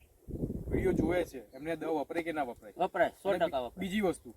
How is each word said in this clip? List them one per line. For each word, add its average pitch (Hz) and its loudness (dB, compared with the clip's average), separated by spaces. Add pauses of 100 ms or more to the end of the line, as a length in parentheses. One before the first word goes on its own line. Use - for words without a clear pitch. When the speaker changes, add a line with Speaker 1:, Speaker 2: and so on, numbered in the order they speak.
(680)
Speaker 1:
વીડિયો - 4
જોવે 170 2
છે 135 -8
એમને 135 -10
આ 165 0
દવા 160 0
વપરાય 165 -4
કે 165 -4
ના 156 -2
વપરાય? 110 -8
Speaker 2:
વપરાય, 170 2
સો - -2
ટકા 180 4
Speaker 1:
અને - 4
Speaker 2:
વપરાય. 131 -2
Speaker 1:
બીજી 185 0
વસ્તુ, 160 0